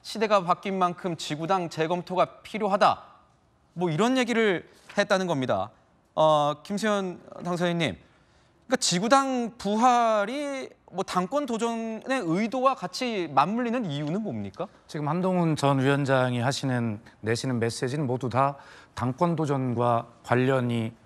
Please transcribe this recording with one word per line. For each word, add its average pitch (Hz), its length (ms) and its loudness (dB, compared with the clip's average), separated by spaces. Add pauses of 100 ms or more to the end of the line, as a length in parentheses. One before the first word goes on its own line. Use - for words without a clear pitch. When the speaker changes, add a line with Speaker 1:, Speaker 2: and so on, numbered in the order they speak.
Speaker 1:
시대가 208 420 0
바뀐 190 360 -2
만큼 180 360 -2
지구당 165 540 -2
재검토가 175 720 -2
필요하다." 190 640 2 (680)
뭐 170 180 -2
이런 233 260 2
얘기를 226 500 0 (300)
했다는 202 300 2
겁니다. 123 420 0 (460)
어, 151 480 4
김수현 202 580 -4 (240)
당선인님, 170 520 -2 (680)
그러니까 262 120 0
지구당 240 800 2
부활이 240 1120 0 (200)
뭐 180 120 -4
당권 262 420 -2
도전의 226 640 -4
의도와 247 640 0
같이 190 580 -4
맞물리는 220 540 2
이유는 151 380 -2
뭡니까? 113 420 -6 (220)
Speaker 2:
지금 147 200 -6
한동훈 175 480 2
전 139 240 2
위원장이 131 600 2
하시는, 120 600 -2 (220)
내시는 117 380 -2
메시지는 127 480 -2
모두 123 200 -2
다 139 280 0 (400)
당권 156 400 0
도전과 127 720 0 (160)
관련이 120 680 0 (120)